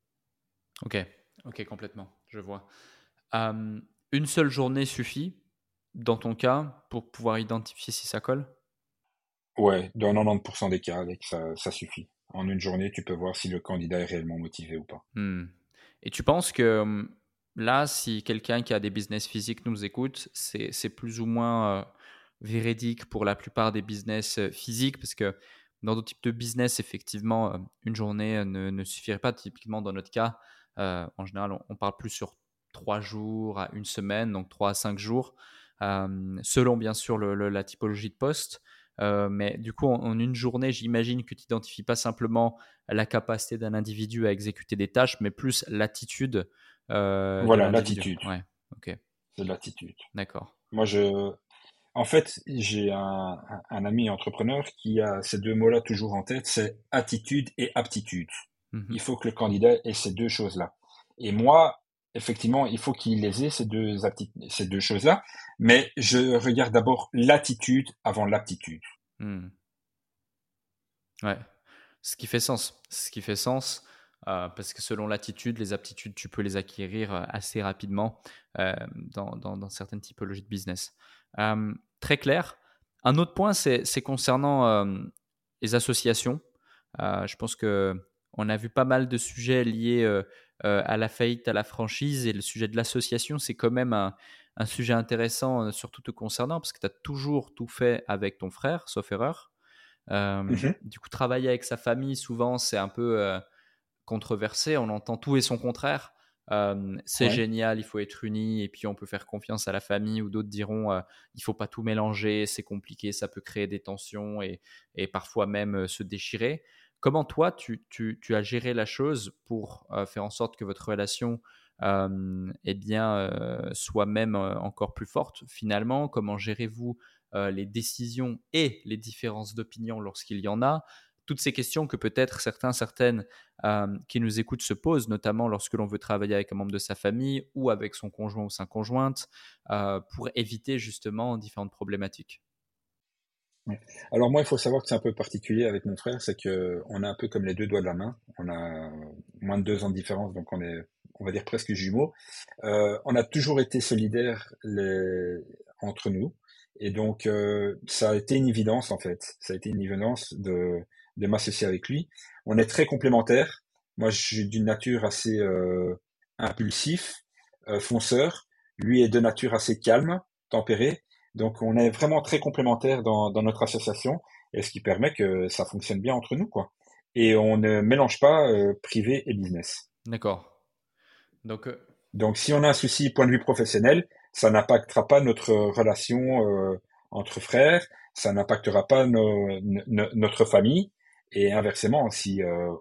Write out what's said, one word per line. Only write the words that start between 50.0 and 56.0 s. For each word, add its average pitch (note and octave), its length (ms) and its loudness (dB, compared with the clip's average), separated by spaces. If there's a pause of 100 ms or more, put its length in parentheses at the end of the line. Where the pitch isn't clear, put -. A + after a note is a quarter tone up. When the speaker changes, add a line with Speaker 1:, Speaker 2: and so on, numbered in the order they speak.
Speaker 1:
D'accord. - 420 -12 (160)
Speaker 2:
Moi, A2 140 2
je, G2+ 460 2 (640)
en B2 120 0
fait, - 400 4
j'ai G#2 460 -2
un, F#2+ 580 -4
un, G#2+ 200 -12
un G2+ 160 -4
ami A2 240 2
entrepreneur A#2 540 -2 (140)
qui A2 240 0
a G2 200 0
ces G2+ 180 -4
deux G#2+ 160 0
mots-là A2+ 260 6
toujours G#2+ 320 -4